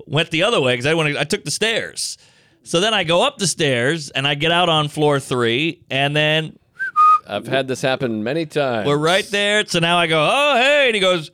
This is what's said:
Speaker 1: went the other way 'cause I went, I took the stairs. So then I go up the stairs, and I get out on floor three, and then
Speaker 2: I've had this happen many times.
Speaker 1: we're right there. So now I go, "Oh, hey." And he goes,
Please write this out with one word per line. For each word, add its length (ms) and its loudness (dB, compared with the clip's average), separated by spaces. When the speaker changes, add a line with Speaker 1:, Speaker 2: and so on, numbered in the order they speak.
Speaker 1:
went 280 -4
the 100 0
other 180 2
way 160 2
'cause 80 -6
I 100 2
went, 220 0
I 60 -2
took 220 -4
the 80 -8
stairs. 680 -4
So 160 0
then 120 0
I 120 0
go 180 2
up 160 0
the 80 -2
stairs, 640 0
and 160 -4
I 80 0
get 160 -2
out 180 2
on 200 2
floor 320 0
three, 580 -2
and 260 0
then 420 -2
Speaker 2:
I've 180 -6
had 220 -2
this 140 -6
happen 420 -2
many 220 -4
times. 420 -2
Speaker 1:
we're 80 2
right 340 0
there. 340 0
So 140 -4
now 180 2
I 120 2
go, 200 2
"Oh, 280 2
hey." 300 4
And 100 0
he 40 0
goes, 340 0